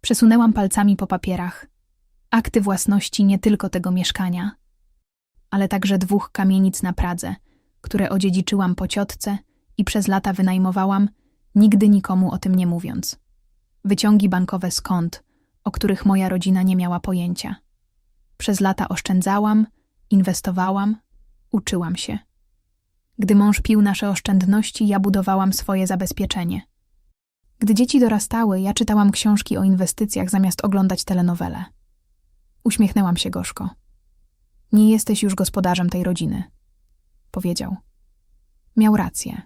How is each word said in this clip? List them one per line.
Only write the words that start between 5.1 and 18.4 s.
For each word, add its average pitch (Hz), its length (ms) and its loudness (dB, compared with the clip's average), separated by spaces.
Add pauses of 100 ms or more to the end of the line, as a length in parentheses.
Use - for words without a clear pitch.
ale 196 180 0
także 196 300 -2
dwóch 190 340 -2
kamienic 190 520 2
na 180 100 -4
Pradze, 180 420 -4 (460)
które - 280 -2
odziedziczyłam 190 680 0
po 185 120 -6
ciotce 202 500 -6 (400)
i 202 60 0
przez 202 240 -2
lata 196 260 0
wynajmowałam, 190 760 0 (460)
nigdy 208 340 6
nikomu 190 420 2
o 180 60 -6
tym 185 180 -2
nie 180 120 2
mówiąc. - 520 -6 (680)
Wyciągi 202 440 4
bankowe 180 420 -2
z - 100 -6
kont, 170 420 -4 (400)
o 196 80 -4
których - 340 -2
moja 190 240 2
rodzina 185 320 0
nie 185 140 0
miała 175 240 -2
pojęcia. 180 560 -6 (840)
Przez 196 220 -2